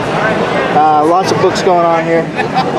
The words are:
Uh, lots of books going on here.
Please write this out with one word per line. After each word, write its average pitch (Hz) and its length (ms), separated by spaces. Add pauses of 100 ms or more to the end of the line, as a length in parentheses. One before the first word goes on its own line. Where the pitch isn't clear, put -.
(760)
Uh, 151 300
lots 180 260
of 165 100
books 185 200
going 175 220
on 165 200
here. 165 180 (560)